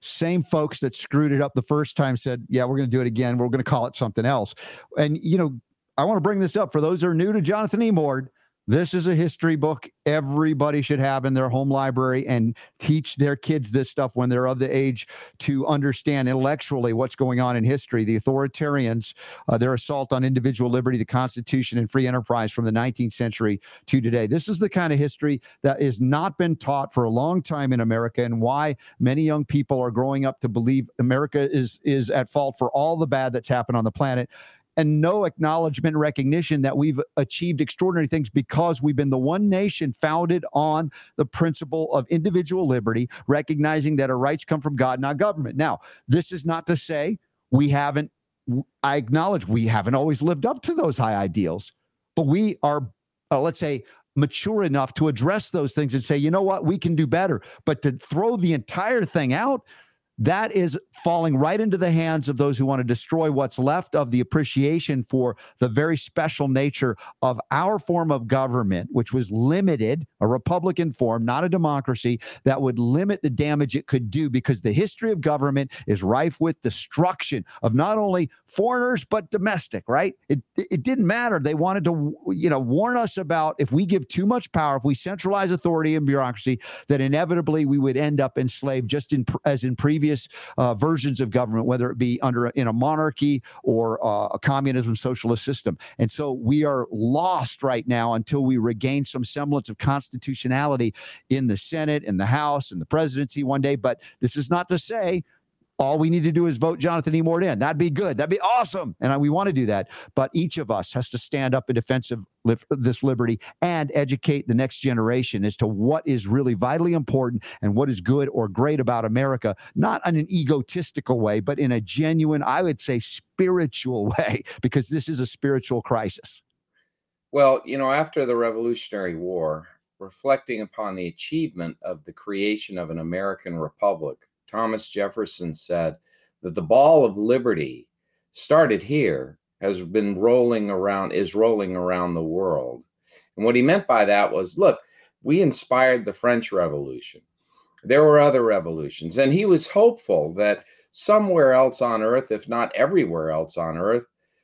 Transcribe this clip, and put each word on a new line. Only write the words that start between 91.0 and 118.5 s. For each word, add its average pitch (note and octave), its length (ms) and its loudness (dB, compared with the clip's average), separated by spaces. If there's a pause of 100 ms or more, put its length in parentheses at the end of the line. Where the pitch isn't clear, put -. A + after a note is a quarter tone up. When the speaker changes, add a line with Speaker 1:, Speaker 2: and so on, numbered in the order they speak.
Speaker 1:
of B2 80 -2
government, A2+ 360 0
whether B2 240 0
it - 80 -8
be A#2+ 240 0
under A#2+ 260 0
a, A#2+ 80 -4
in C3 120 0
a A2 60 0
monarchy D3 680 0 (220)
or, A2+ 420 0
uh, G#2 280 -2
a - 60 -4
communism C3 540 0
socialist A#2 520 -2
system. A#2+ 320 -4 (220)
And A2+ 120 0
so C#3+ 220 -4
we C3+ 320 2
are C3+ 260 0
lost C3+ 720 0
right B2 240 0
now A#2 260 0
until B2 300 -2
we C3 140 2
regain A#2+ 480 0
some B2+ 180 -6
semblance C#3+ 460 -4
of A2 80 -14
constitutionality C3 1160 -2 (360)
in C3+ 180 0
the G#2+ 80 2
Senate, D3+ 480 -4
in G2 140 -2
the G2 80 0
House, C#3+ 480 0
in F2+ 60 -8
the D#2 60 -8
presidency C#3+ 600 -2
one C3+ 160 0
day. C#3 160 0
But B2 240 -2 (180)
this - 160 0
is C#3 140 -4
not F3 180 0
to F#3 100 0
say F#3 460 -2 (560)
all C#3+ 180 2
we D#3+ 140 2
need E3+ 120 0
to E3 80 2
do E3+ 140 2
is D#3 120 0
vote E3 200 0
Jonathan D#3+ 380 0
E. D#3+ 80 2
Mort E3 200 0
in. D#3 140 0
That'd C#3+ 220 0
be F3 100 2
good. C#3 260 -2
That'd D3 140 -2
be G3 120 0
awesome. F#3+ 600 -2
And B2+ 100 0
I, C#3 60 0
we C#3+ 140 2
want F#3+ 160 0
to F#3+ 60 0
do C3 120 0
that. G#2 240 -2 (240)
But C3+ 180 0
each E3 280 -2
of C3 100 -6
us G2 240 -4
has - 160 -4
to - 80 -6
stand C3 380 -2
up C3 160 -2
in - 20 0
defense A#2+ 380 -2
of A2 120 -8 (200)
lif-, A2+ 260 0
this B2+ 320 0
liberty A#2+ 380 0 (240)
and E3 320 -2
educate C#3+ 520 0
the B2 60 2
next B2+ 280 0
generation A#2+ 640 0
as G#2 140 -2
to - 80 0
what A2 420 0
is B2 200 0
really B2 260 2
vitally D3+ 400 0
important B2+ 500 0 (200)
and G#2 100 2
what C3+ 160 2
is A2 100 -2
good C3+ 300 2
or A2+ 180 -2
great C3+ 320 0